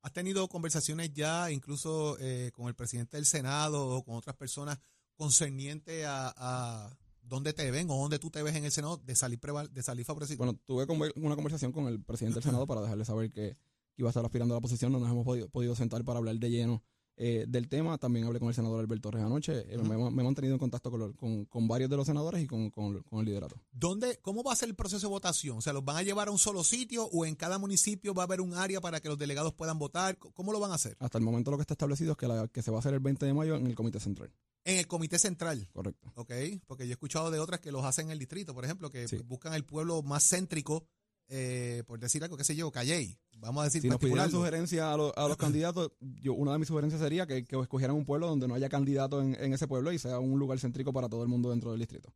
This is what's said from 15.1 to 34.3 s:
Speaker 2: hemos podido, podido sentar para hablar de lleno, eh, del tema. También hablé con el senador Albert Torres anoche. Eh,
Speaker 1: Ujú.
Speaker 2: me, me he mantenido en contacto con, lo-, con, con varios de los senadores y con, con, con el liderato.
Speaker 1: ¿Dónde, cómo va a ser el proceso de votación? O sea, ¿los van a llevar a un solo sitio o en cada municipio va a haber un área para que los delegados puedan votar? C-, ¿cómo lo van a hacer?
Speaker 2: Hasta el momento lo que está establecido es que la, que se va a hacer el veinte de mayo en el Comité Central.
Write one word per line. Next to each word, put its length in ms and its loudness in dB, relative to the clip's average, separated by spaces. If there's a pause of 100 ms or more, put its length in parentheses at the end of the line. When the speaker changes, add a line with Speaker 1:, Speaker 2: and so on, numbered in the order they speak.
Speaker 2:
hemos 140 2
podido, 240 -2
podido 260 0
sentar 300 0
para 160 0
hablar 160 0
de 140 0
lleno, 340 2 (340)
eh, 300 2
del 200 0
tema. 280 0
También 300 2
hablé 120 0
con 100 0
el 60 0
senador 240 0
Albert 240 -2
Torres 220 -2
anoche. 480 0
Eh, 60 -4
Speaker 1:
Ujú. 100 2
Speaker 2:
me, 80 2 (140)
me 120 2
he 20 4
mantenido 280 2
en 80 4
contacto 300 -2
con, 100 -2
lo-, 160 -4
con, 300 -2
con 200 2
varios 240 4
de 60 4
los 100 4
senadores 380 2
y 20 -2
con, 240 0
con, 340 -2
con 160 -4
el 40 4
liderato. 320 -2 (160)
Speaker 1:
¿Dónde, 480 0
cómo 240 -4
va 80 2
a 40 4
ser 120 0
el 80 -6
proceso 320 -2
de 20 -2
votación? 460 -2
O 60 -4
sea, 100 0
¿los 120 -2
van 120 0
a 60 0
llevar 260 0
a 20 -2
un 80 2
solo 240 4
sitio 440 0
o 180 2
en 100 -2
cada 240 -2
municipio 560 2
va 80 0
a 40 0
haber 160 0
un 120 -2
área 280 -2
para 180 -4
que 80 -6
los 100 -2
delegados 360 -2
puedan 240 -2
votar? 440 -2
C-, 120 -20
¿cómo 180 -4
lo 80 0
van 120 0
a 20 0
hacer? 260 -2
Speaker 2:
Hasta 180 -2
el 60 4
momento 260 2
lo 60 2
que 60 0
está 120 -2
establecido 380 0
es 60 -2
que 100 0
la, 200 0
que 140 -6
se 80 -2
va 60 0
a 40 0
hacer 120 2
el 80 2
veinte 240 2
de 80 2
mayo 240 2
en 100 0
el 80 2
Comité 240 -2
Central. 320 -4 (340)